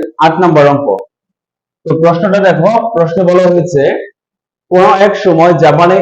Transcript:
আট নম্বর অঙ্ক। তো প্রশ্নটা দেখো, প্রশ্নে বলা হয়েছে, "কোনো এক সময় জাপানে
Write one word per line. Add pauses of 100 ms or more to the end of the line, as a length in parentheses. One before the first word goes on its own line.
(180)
আট
নম্বর
অঙ্ক। (960)
তো (100)
প্রশ্নটা
দেখো, (180)
প্রশ্নে
বলা
হয়েছে, (880)
"কোনো
এক
সময়
জাপানে